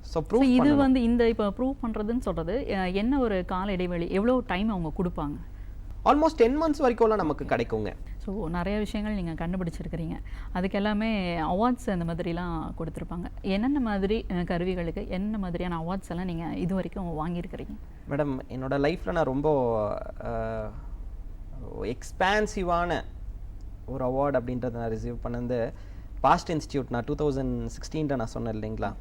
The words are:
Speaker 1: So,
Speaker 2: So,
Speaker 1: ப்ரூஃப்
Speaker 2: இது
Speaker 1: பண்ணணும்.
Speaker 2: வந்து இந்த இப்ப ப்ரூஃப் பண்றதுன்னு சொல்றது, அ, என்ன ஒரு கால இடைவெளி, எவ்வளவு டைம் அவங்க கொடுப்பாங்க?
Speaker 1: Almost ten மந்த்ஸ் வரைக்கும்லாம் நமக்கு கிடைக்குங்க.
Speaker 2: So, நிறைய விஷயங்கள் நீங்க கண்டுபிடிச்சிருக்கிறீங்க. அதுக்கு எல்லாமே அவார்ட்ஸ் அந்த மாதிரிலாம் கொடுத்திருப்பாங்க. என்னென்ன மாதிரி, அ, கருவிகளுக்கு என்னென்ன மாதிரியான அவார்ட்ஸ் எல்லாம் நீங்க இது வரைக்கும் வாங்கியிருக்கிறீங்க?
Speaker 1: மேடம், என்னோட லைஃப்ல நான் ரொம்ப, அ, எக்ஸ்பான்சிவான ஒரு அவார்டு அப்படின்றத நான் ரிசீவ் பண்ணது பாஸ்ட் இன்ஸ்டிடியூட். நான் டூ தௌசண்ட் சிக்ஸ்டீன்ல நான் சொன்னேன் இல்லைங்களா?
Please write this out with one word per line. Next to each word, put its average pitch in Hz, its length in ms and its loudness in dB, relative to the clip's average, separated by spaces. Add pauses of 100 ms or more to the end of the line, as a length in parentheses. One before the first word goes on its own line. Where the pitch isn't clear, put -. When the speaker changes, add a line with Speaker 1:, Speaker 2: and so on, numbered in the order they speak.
Speaker 1:
So, - 280 -4
Speaker 2:
So, 226 120 6
Speaker 1:
ப்ரூஃப் 277 40 8
Speaker 2:
இது 254 300 8
Speaker 1:
பண்ணணும். - 20 6
Speaker 2:
வந்து 262 260 6
இந்த 233 260 6
இப்ப 220 300 2
ப்ரூஃப் 262 240 0
பண்றதுன்னு 220 380 0
சொல்றது, 190 560 -2
அ, 185 120 0
என்ன 220 320 2
ஒரு 202 260 2
கால 196 260 -2
இடைவெளி, 175 380 0
எவ்வளவு 240 360 4
டைம் 190 220 0
அவங்க 175 300 0
கொடுப்பாங்க? 170 360 -2 (720)
Speaker 1:
Almost 302 360 6
ten 240 200 8
மந்த்ஸ் 320 220 2
வரைக்கும்லாம் 226 340 6
நமக்கு 151 280 0
கிடைக்குங்க. 117 480 0 (240)
Speaker 2:
So, 208 320 -4
நிறைய 175 300 0
விஷயங்கள் 208 440 -2
நீங்க 165 240 -2
கண்டுபிடிச்சிருக்கிறீங்க. 170 680 -2 (400)
அதுக்கு 185 240 0
எல்லாமே 202 640 0
அவார்ட்ஸ் 208 500 2
அந்த 170 240 0
மாதிரிலாம் 170 640 -2
கொடுத்திருப்பாங்க. 170 460 -6 (160)
என்னென்ன 226 400 2
மாதிரி, 208 500 0
அ, 180 140 0
கருவிகளுக்கு 175 640 -2
என்னென்ன 208 300 -2
மாதிரியான 175 440 -2
அவார்ட்ஸ் 185 260 -4
எல்லாம் 175 160 -4
நீங்க 170 200 -2
இது 180 300 -2
வரைக்கும் 170 520 -2
வாங்கியிருக்கிறீங்க? 175 500 -6 (340)
Speaker 1:
மேடம், 143 280 0 (100)
என்னோட 139 500 0
லைஃப்ல 185 140 -4
நான் 165 120 4
ரொம்ப, 135 540 4 (460)
அ, 113 440 -4 (1120)
எக்ஸ்பான்சிவான 175 1200 0 (800)
ஒரு 131 220 -4
அவார்டு 139 280 2
அப்படின்றத 123 360 0
நான் 117 200 -2
ரிசீவ் 113 340 -2
பண்ணது 120 480 -2 (480)
பாஸ்ட் 165 320 4
இன்ஸ்டிடியூட். 143 360 -2
நான் 120 180 0
டூ 147 80 0
தௌசண்ட் 131 540 0
சிக்ஸ்டீன்ல 147 480 -2
நான் 113 100 0
சொன்னேன் 117 280 -4
இல்லைங்களா? 107 460 -2